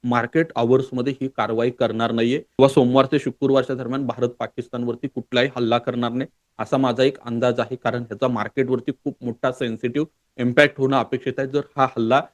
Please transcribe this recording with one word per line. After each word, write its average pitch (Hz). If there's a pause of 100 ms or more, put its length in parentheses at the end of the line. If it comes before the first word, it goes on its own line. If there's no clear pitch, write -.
मार्केट 120 (100)
अवर्समध्ये 127
ही 131
कारवाई 113
करणार 117
नाहीये 117
किंवा -
सोमवार 131
ते 147
शुक्रवारच्या 135
दरम्यान 131
भारत 120
पाकिस्तानवरती 120
कुठलाही 127
हल्ला 120
करणार 120
नाही, 131 (280)
असा 110
माझा 131
एक 135
अंदाज 120
आहे. 117
कारण 120
ह्याचा 117
मार्केटवरती 123
खूप -
मोठा 123
सेन्सिटिव्ह 123 (360)
इम्पॅक्ट 143
होणं 135
अपेक्षित 127
आहे. 135
जर 143 (160)
हा 135
हल्ला 127 (120)